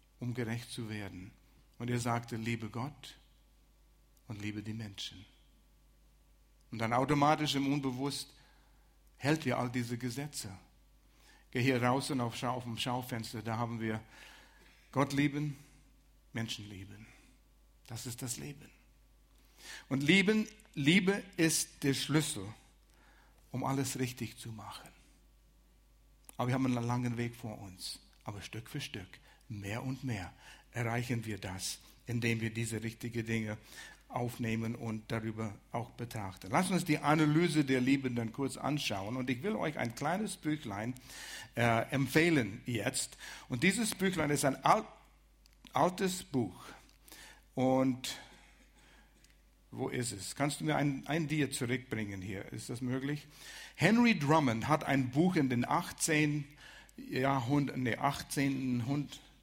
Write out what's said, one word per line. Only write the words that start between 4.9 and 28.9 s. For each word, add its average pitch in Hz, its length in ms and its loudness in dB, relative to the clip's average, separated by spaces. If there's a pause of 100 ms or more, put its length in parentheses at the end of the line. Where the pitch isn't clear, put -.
Und 110 80 -10
dann 113 140 0
automatisch 143 600 4
im 139 180 0
Unbewusst 135 640 -4 (840)
hält 156 280 2
ihr 123 120 2
all 123 120 0
diese 120 260 -2
Gesetze. 123 540 -8 (1000)
Geh 123 120 0
hier 127 200 4
raus 127 280 2
und 135 100 0
auf 117 160 -2
Schau-, 123 160 -2
auf 123 120 -6
dem 117 120 -6
Schaufenster, 120 640 -4
da 110 160 -4
haben 117 240 -2
wir 110 180 0 (960)
Gott 135 220 2
lieben, 147 420 0 (800)
Menschen 107 340 -6
lieben. 101 380 -16 (800)
Das 113 180 -10
ist 120 160 -10
das 120 160 -6
Leben. 143 320 -12 (1200)
Und 135 140 0
lieben, 196 440 6 (280)
Liebe 185 480 6 (160)
ist - 440 2
der 139 120 4
Schlüssel, 139 500 0 (1080)
um 131 120 -2
alles 135 340 0
richtig 123 380 -4
zu - 160 -10
machen. 107 380 -14 (1500)
Aber 123 120 0
wir 123 60 2
haben 131 120 2
einen 120 200 0
langen 120 300 0
Weg 117 200 -2
vor 107 220 -10
uns. 92 400 -12 (260)
Aber 101 180 -8
Stück - 260 -10
für 147 140 -6
Stück, 98 260 -10 (400)